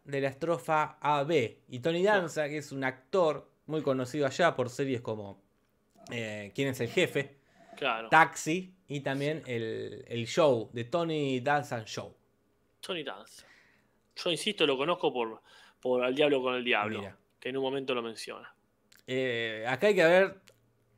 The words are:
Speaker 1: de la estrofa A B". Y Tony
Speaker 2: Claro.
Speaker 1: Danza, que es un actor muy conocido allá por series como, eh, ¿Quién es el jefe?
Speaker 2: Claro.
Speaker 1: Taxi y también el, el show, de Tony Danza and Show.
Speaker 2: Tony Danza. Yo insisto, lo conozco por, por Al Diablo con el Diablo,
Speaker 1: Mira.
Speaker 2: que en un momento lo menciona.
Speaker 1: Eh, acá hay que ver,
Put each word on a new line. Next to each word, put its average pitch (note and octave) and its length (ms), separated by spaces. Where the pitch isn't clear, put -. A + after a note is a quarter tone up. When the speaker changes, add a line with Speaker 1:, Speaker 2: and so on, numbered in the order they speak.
Speaker 1:
de C#3 180
la C#3 60
estrofa D#3 720
A D3 240
B". C#3 360
Y B2+ 100
Tony E3 220
Speaker 2:
Claro. G3+ 200
Speaker 1:
Danza, D#3 280
que D3+ 80
es D3 160
un C3+ 100
actor D3 640
muy D3+ 140
conocido C#3 440
allá D#3 300
por B2 140
series C3+ 300
como, G#2+ 420
eh, G#2+ 440
¿Quién C#3 140
es B2 120
el A#2 80
jefe? C#3+ 480
Speaker 2:
Claro. A2+ 320
Speaker 1:
Taxi D#3+ 640
y C#3+ 140
también C#3 440
el, A2+ 640
el A#2 200
show, B2+ 460
de A#2 120
Tony D3+ 540
Danza C#3 380
and A2 80
Show. - 280
Speaker 2:
Tony F3 220
Danza. G#2 420
Yo - 160
insisto, E3+ 340
lo C#3 120
conozco D#3 360
por, A2+ 280
por B2+ 240
Al C3 120
Diablo C#3+ 260
con B2+ 140
el B2 100
Diablo, G#2+ 340
Speaker 1:
Mira. G2 160
Speaker 2:
que B2+ 100
en C3 80
un C3+ 60
momento C3+ 300
lo B2 80
menciona. A2+ 500
Speaker 1:
Eh, A#2 600
acá C3 180
hay G#3 80
que F3+ 80
ver, F3+ 320